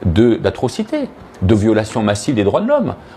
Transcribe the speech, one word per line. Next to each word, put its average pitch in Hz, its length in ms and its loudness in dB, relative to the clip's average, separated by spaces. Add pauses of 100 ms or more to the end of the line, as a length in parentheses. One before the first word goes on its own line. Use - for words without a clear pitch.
de, 110 320 4
d'atrocités, 214 720 -4 (340)
de 95 140 4
violations 110 480 0
massives 104 320 -2
des 107 80 2
droits 196 160 2
de 208 80 -2
l'homme. 262 280 0 (220)